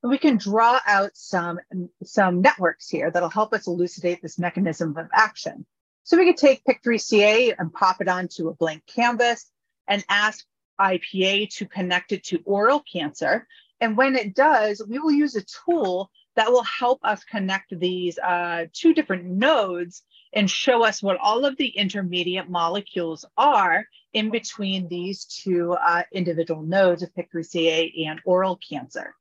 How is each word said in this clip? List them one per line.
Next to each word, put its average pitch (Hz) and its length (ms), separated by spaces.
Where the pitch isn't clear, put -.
And 247 80
we 277 80
can 277 180
draw 226 480
out 202 300
some, 175 440
some 180 380
networks 185 480
here 147 200
that'll 170 200
help 214 240
us 208 120
elucidate 175 560
this - 160
mechanism 170 600
of 165 160
action. - 520
So - 140
we 359 80
could 339 120
take 269 280
pic 254 180
three 233 160
C 208 240
A 220 340
and 165 160
pop 185 280
it 185 60
onto 180 420
a 165 40
blank 160 320
canvas 240 640
and 202 220
ask 208 360
I 190 220
P 185 160
A 202 200
to 208 220
connect 180 440
it 196 140
to 170 180
oral 220 380
cancer. 208 560
And 220 160
when 262 200
it 208 200
does, 220 520
we 240 120
will 311 120
use 285 240
a 196 100
tool 196 460
that 226 160
will 247 120
help 247 400
us 208 200
connect 190 560
these, 180 400
uh, 175 540
two 330 200
different 190 300
nodes 185 800
and 202 180
show 240 320
us 214 180
what 196 160
all 226 280
of 269 100
the 262 140
intermediate 185 800
molecules 170 720
are 214 500
in 220 180
between 196 600
these 175 340
two, 175 500
uh, 175 380
individual 165 500
nodes 175 400
of 175 140
pic - 160
three 165 100
C 165 280
A 165 380
and 156 180
oral 185 320
cancer. - 640